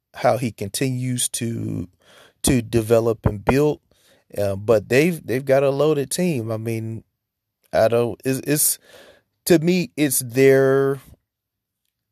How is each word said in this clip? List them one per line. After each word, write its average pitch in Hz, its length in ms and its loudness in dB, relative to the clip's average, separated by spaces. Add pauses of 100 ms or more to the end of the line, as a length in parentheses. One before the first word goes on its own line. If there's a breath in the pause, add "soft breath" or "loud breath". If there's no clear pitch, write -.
(140)
how 117 240 0
he 123 140 -4
continues 127 800 -6
to, 110 580 -6 (540 soft breath)
to 127 200 2
develop 113 640 0
and 104 200 -4
build. 147 340 2 (580 soft breath)
Uh, 98 200 -2
but 104 320 0
they've, 156 360 2
they've 131 200 -4
got 135 180 2
a 135 60 2
loaded 143 420 0
team. 143 400 -4
I 110 60 -6
mean, 113 480 -8 (640)
I 104 160 2
don't, 117 380 0
it's, 131 200 -2
it's, - 340 -2 (640 loud breath)
to 175 120 6
me, 175 380 0
it's 143 240 0
their, 135 800 4 (1120)